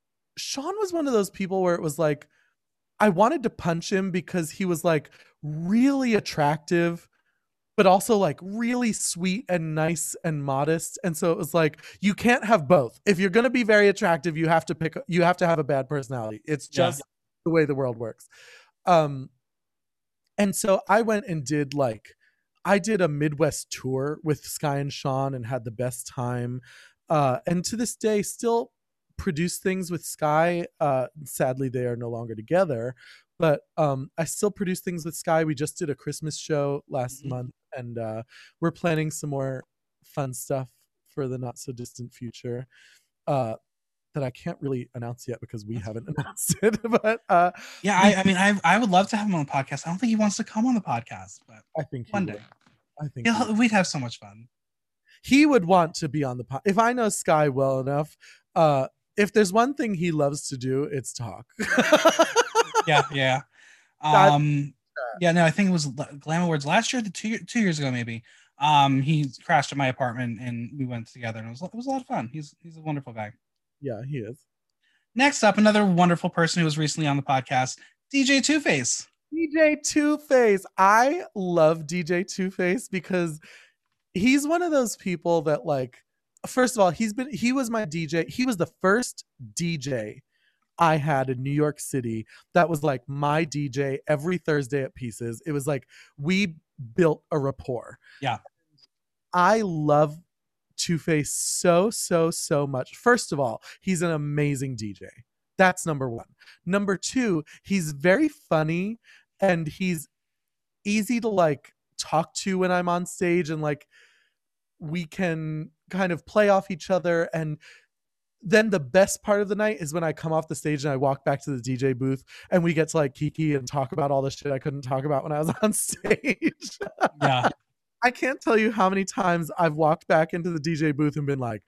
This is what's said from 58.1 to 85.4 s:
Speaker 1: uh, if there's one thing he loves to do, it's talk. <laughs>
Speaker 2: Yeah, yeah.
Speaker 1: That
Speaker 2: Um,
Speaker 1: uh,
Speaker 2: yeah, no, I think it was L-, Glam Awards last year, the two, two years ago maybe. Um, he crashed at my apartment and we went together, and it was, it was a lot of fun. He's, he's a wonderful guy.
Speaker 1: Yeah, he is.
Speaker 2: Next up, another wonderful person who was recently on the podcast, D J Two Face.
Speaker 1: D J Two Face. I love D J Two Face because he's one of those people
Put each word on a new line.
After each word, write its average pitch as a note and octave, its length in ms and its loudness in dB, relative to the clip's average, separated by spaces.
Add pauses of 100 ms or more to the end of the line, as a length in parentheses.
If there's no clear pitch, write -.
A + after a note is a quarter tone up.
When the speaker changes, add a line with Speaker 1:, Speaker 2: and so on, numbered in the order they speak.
Speaker 1:
uh, D3 340 4 (300)
if G3+ 140 2
there's G#3 200 4
one A#3+ 220 2
thing A#3 200 -2
he F3 160 0
loves C#3+ 380 -2
to C#3 80 -8
do, C3 280 -2
it's C#3+ 280 -8
talk. A2+ 340 -12 (120)
<laughs> - 680 4 (600)
Speaker 2:
Yeah, D3 160 4 (100)
yeah. C3 280 0 (600)
Speaker 1:
That F#3 300 8
Speaker 2:
Um, D3 440 2 (220)
Speaker 1:
uh, B2 240 -10
Speaker 2:
yeah, F3 120 4
no, E3+ 120 6
I D#3+ 60 6
think F#3+ 200 2
it - 20 2
was D#3 140 0
L-, C#3 220 -8 (120)
Glam D#3+ 220 -2
Awards D#3+ 220 0
last F#3 280 2
year, B3+ 100 -2
the G3+ 80 -8
two, A3 280 -6
two - 200 -6
years F3 220 2
ago C3+ 100 -2
maybe. A#2 320 -6 (380)
Um, C#3 420 4
he D3+ 240 2 (180)
crashed D3+ 280 2
at C#3+ 60 -6
my C#3 100 2
apartment A#2+ 520 -4
and A#2+ 380 -8
we C3 80 -4
went A#2 220 -8
together, A2+ 320 -10
and A2+ 80 -12
it - 20 -12
was, B2+ 120 -14
it F#3 120 -12
was A#3+ 120 -12
a C#4 40 -4
lot C4+ 120 -4
of - 40 -20
fun. C3+ 260 -6
He's, D3+ 280 -14
he's E3 160 -20
a D#3+ 40 -20
wonderful D3 320 -8
guy. G#2+ 200 -10 (480)
Speaker 1:
Yeah, A#2 280 -8
he C#3+ 100 -8
is. A2+ 200 -10 (800)
Speaker 2:
Next C#4 260 2
up, G#3 160 4
another G#3 260 6
wonderful F3 460 2
person E3+ 300 0
who E3+ 40 4
was D3+ 140 0
recently D#3 300 -2
on C#3+ 80 2
the C#3 80 -4
podcast, C3 540 -2 (320)
D C#4 120 2
J C4+ 180 4
Two D4 200 2
Face. D#3+ 480 -2 (240)
Speaker 1:
D D#4+ 200 -2
J D4+ 320 4
Two D4 340 0
Face. A#3 460 4 (140)
I A#3+ 460 4 (100)
love E3 540 2
D F3 160 -4
J F3 180 0
Two F#3+ 300 -6
Face F#3+ 360 -2
because F3 520 -4 (760)
he's C4 320 4
one E4+ 160 0
of F4 80 0
those C4 260 0
people E3+ 460 0